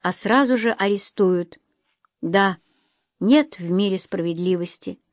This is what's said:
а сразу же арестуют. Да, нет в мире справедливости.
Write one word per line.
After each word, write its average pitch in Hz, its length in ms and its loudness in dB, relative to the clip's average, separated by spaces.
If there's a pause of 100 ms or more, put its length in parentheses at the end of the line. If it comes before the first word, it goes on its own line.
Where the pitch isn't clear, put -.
а 180 100 -2
сразу 247 460 2
же 226 140 0
арестуют. 190 840 -2 (640)
Да, 190 360 0 (640)
нет 285 400 2
в 170 120 -6
мире 190 260 0
справедливости. 175 1000 -4 (140)